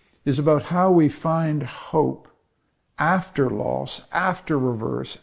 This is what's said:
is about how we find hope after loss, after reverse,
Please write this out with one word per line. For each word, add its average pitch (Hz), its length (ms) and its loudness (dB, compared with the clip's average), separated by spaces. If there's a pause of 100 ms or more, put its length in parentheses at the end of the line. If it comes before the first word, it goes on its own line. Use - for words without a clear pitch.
(240)
is 135 140 0
about 151 260 2
how 180 260 2
we 165 180 6
find 160 540 0
hope 135 640 -4 (720)
after 156 500 0
loss, 131 540 -4 (100)
after 170 460 -2
reverse, 123 640 -4